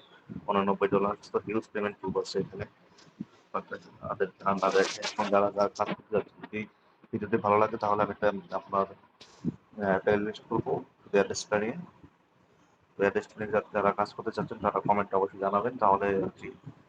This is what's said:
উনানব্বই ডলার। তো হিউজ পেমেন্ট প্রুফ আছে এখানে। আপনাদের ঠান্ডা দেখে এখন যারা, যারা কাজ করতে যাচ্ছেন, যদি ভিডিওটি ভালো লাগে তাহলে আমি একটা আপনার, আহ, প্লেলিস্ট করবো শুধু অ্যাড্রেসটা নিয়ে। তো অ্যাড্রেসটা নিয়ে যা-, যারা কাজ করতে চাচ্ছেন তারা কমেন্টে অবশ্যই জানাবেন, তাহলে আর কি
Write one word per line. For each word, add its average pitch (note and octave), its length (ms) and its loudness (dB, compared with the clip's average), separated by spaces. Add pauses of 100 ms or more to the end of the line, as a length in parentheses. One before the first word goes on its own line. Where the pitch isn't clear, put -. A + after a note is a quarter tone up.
(460)
উনানব্বই G2 420 2
ডলার। G2+ 280 0 (160)
তো A2+ 60 0
হিউজ G2+ 340 -4
পেমেন্ট G#2 280 -4
প্রুফ F#2+ 160 -6
আছে F#2+ 220 -2
এখানে। G2 260 -6 (880)
আপনাদের - 760 -6 (140)
ঠান্ডা F#2+ 300 2
দেখে F#2+ 300 2
এখন - 240 -4
যারা, G2+ 260 4
যারা G2 180 0
কাজ - 200 -4
করতে - 280 -6
যাচ্ছেন, - 260 -4
যদি G#2+ 240 -8 (460)
ভিডিওটি G#2 240 -2
ভালো G#2 220 4
লাগে A2 180 2
তাহলে G#2 260 2
আমি G2+ 80 2
একটা G2 460 -2
আপনার, G2 300 -2
আহ, - 1120 -4
প্লেলিস্ট G#2 500 0
করবো A2+ 240 -2 (300)
শুধু - 100 -8
অ্যাড্রেসটা G2+ 460 2
নিয়ে। A2 140 -2 (1200)
তো - 20 -8
অ্যাড্রেসটা G2+ 400 0
নিয়ে G#2+ 140 -4
যা-, G#2 200 0
যারা G2+ 200 2
কাজ G#2 220 -2
করতে A2 180 -8
চাচ্ছেন A2 260 -6
তারা G2+ 220 0
কমেন্টে G2+ 360 0
অবশ্যই F#2+ 220 0
জানাবেন, G2+ 380 0
তাহলে G2 300 4
আর F#2+ 220 0
কি F#2+ 220 -12 (380)